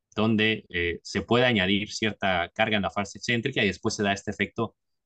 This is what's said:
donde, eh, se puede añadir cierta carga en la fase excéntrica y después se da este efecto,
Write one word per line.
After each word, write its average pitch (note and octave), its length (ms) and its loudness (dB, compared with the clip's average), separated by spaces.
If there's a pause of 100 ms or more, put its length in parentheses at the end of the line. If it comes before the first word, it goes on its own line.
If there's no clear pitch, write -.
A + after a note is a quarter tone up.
(160)
donde, A2 540 2
eh, E2+ 340 -2
se - 180 -6
puede A#2+ 240 4
añadir G2+ 460 2
cierta G2 640 -2
carga A2 240 2
en G2 60 0
la F2 80 -2
fase - 260 -6
excéntrica A#2+ 460 -2
y G2+ 40 4
después F#2+ 280 -4
se A2 80 -2
da G2+ 100 2
este - 180 -8
efecto, A2 440 -4 (300)